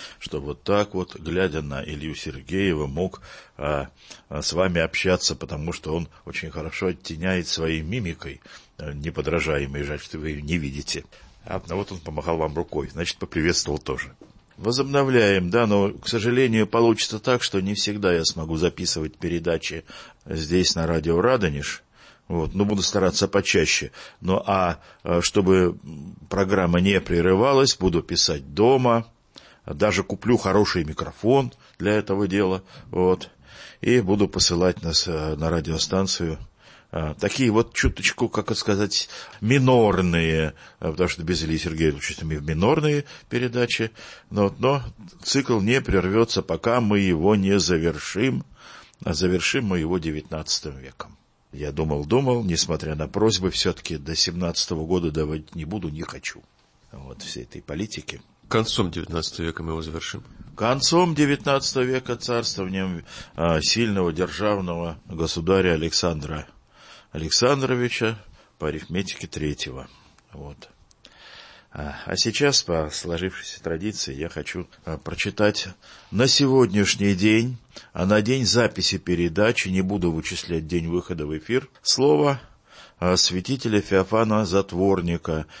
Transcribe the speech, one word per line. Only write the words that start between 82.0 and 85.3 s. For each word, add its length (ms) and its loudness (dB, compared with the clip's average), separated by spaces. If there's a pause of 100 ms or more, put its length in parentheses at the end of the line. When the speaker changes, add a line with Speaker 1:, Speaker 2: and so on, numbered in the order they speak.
Speaker 1:
а, 160 2
святителя 640 0
Феофана 640 2
Затворника, 1000 0 (140)